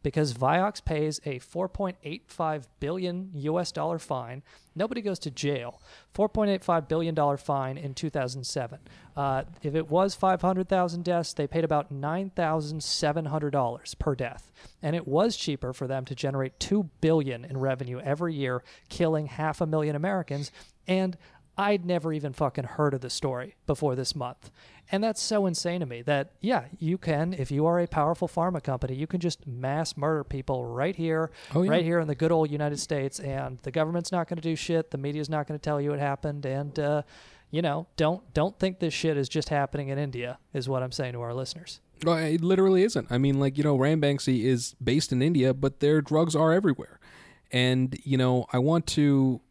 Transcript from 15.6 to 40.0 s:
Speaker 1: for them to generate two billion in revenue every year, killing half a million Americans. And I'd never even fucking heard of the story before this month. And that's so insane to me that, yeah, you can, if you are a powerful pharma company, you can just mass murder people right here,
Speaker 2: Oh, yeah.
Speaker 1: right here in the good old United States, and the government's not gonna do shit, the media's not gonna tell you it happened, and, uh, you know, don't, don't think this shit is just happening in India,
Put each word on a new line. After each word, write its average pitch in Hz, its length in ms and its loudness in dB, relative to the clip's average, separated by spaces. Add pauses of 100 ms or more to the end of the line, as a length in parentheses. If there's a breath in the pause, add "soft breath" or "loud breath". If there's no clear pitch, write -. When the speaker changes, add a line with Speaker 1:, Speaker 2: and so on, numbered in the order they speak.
Speaker 1:
for 135 140 -6
them 131 180 -4
to 135 100 -10
generate 135 460 -4
two 196 300 0 (100)
billion 143 460 2
in 135 100 -8
revenue 127 440 -2
every 156 340 -2
year, 127 280 -2 (280 loud breath)
killing 160 380 2
half 156 340 -2
a 165 40 2
million 151 300 0
Americans. 151 560 -4 (340 loud breath)
And 185 300 0 (420 soft breath)
I'd 202 260 2
never 165 280 0
even 147 200 -4
fucking 135 320 -2
heard 143 300 0
of 127 60 -4
the 123 100 -10
story 131 460 -4 (100)
before 139 300 0
this 131 180 -4
month. 127 360 -8 (400 soft breath)
And 196 140 0
that's 220 160 0
so 208 240 2
insane 175 360 0
to 151 60 -2
me 120 160 -10
that, 139 380 0
yeah, 190 260 0 (120)
you 165 180 0
can, 165 380 0
if 135 160 -4
you 143 160 2
are 175 140 4
a 175 80 2
powerful 160 400 0
pharma 170 340 0
company, 131 320 -4
you 143 140 -4
can 180 120 -2
just 165 260 -4
mass 135 500 -4
murder 151 280 0
people 131 400 -4
right 131 320 -2
here, 160 340 0 (240 loud breath)
Speaker 2:
Oh, 165 80 4
yeah. 190 100 2
Speaker 1:
right 170 120 4
here 170 140 2
in 160 100 0
the 147 60 -2
good 160 180 2
old 160 180 4
United 147 280 -2
States, 139 420 -4
and 135 440 -6
the 139 80 -6
government's 170 400 0
not 170 160 0
gonna 170 120 -6
do 160 160 -2
shit, 160 360 -2
the 147 60 -6
media's 147 300 -4
not 151 200 -2
gonna 151 100 -6
tell 147 220 -2
you 147 120 0
it 147 80 -2
happened, 143 460 -4
and, 139 320 -4
uh, 147 240 2 (480 loud breath)
you 156 100 -2
know, 160 260 -2 (100)
don't, 165 260 2 (120)
don't 175 240 0
think 185 200 0
this 160 160 -2
shit 160 240 0
is 135 100 0
just 151 220 -2
happening 143 380 -2
in 139 100 -4
India, 123 400 -6 (160)